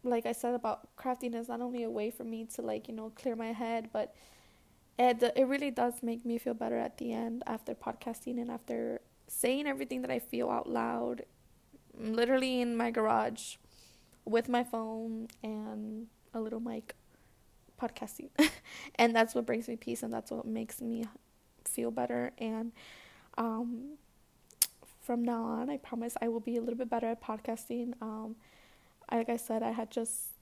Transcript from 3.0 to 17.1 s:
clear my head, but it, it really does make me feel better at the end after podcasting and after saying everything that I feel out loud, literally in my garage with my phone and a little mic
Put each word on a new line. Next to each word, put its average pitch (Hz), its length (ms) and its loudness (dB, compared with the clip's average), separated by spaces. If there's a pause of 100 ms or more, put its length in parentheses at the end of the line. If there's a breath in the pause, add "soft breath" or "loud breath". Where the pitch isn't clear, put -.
clear 233 200 -2
my 226 160 -4
head, 226 400 -2
but - 220 -2 (840 loud breath)
it, 240 240 8 (120)
it 262 120 8
really 277 240 2
does 240 300 2
make 233 240 -2
me 233 120 0
feel 240 160 0
better 226 240 0
at 233 200 -2
the 233 160 -2
end 233 340 -2
after 226 260 -4
podcasting 240 680 -4
and 240 120 -4
after 233 500 -4 (260)
saying 277 400 2
everything 269 340 -2
that 254 100 -2
I 240 80 2
feel 240 300 0
out - 200 0
loud, 233 540 0 (760)
literally 247 640 4
in 240 160 2
my 233 140 2
garage 226 640 2 (680 loud breath)
with 233 220 4
my 247 160 4
phone 226 640 -4 (140)
and 214 680 -6 (260)
a 226 60 -2
little 220 200 -4
mic 226 360 -6 (840 soft breath)